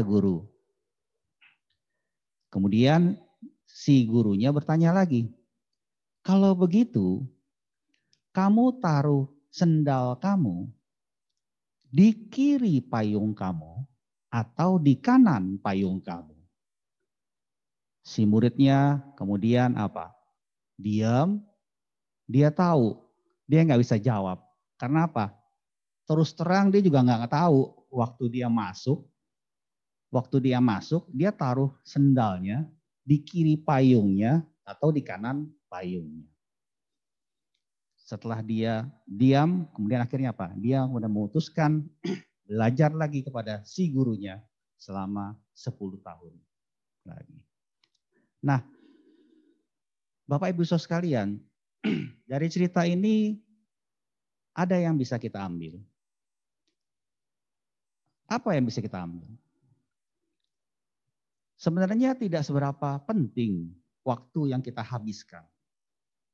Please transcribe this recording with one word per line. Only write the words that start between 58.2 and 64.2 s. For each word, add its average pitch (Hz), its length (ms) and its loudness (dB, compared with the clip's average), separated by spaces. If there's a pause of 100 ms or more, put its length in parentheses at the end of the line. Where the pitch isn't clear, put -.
Apa 226 220 -2
yang 127 100 2
bisa 110 140 -6
kita 98 240 -10
ambil? 85 260 -14 (2250)
Sebenarnya 214 580 0
tidak 170 240 -4
seberapa 139 640 -4
penting 107 640 -4 (300)
waktu 131 540 -6